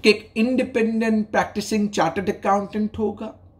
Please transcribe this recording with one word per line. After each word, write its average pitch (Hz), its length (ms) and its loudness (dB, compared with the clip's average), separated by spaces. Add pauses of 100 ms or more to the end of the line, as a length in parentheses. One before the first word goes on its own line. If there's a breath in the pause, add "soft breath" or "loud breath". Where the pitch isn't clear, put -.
कि 220 80 8
एक - 260 0
इंडिपेंडेंट 226 920 0
प्रैक्टिसिंग 208 580 -2
चार्टर्ड 185 420 0
अकाउंटेंट 202 680 -2
होगा, 214 280 -4 (340)